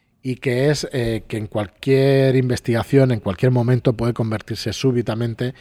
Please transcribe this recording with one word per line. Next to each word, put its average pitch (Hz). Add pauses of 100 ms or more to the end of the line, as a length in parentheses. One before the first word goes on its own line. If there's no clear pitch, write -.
(220)
y 127
que 131
es, -
eh, 113
que 113
en 107
cualquier 135
investigación, 127
en 113
cualquier 101
momento, 123
puede 117
convertirse 110
súbitamente 120